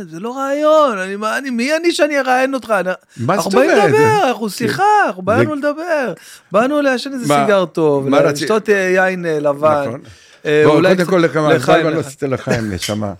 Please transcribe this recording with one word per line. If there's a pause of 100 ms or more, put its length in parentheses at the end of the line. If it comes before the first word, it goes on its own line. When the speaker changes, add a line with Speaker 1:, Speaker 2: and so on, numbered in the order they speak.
(100)
Speaker 1:
"זה
לא
רעיון,
אני,
מה,
אני,
מי
אני
שאני
אראיין
אותך?"
אני, (260)
Speaker 2:
מה
Speaker 1:
אנחנו
Speaker 2:
זאת
Speaker 1:
באים
Speaker 2:
אומרת?
Speaker 1:
לדבר, (240)
Speaker 2:
זה
Speaker 1:
אנחנו
Speaker 2:
זה
Speaker 1:
שיחה, (240)
אנחנו
באנו
Speaker 2:
זה
Speaker 1:
לדבר, (400)
באנו
לעשן
איזה
Speaker 2:
מה,
Speaker 1:
סיגר
טוב,
Speaker 2:
מה
רצי-
Speaker 1:
לשתות,
אה,
יין,
אה,
לבן.
Speaker 2:
נכון. (460)
Speaker 1:
אה,
Speaker 2:
בוא,
Speaker 1:
אולי
Speaker 2:
קודם
Speaker 1:
קצת
Speaker 2:
כל,
לחיים,
Speaker 1:
לחיים,
Speaker 2:
אבל
לא
Speaker 1:
לחיים.
Speaker 2:
עשית
לחיים,
נשמה.